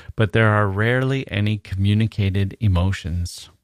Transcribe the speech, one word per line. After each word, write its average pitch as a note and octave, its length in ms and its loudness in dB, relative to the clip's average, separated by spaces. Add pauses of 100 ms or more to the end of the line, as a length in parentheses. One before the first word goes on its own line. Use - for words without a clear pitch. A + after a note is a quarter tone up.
(160)
but G#2+ 180 0
there A2+ 160 4
are G#2 180 4
rarely B2+ 640 -2
any G#2 300 -2
communicated G2 1000 0
emotions." F2 920 -2 (120)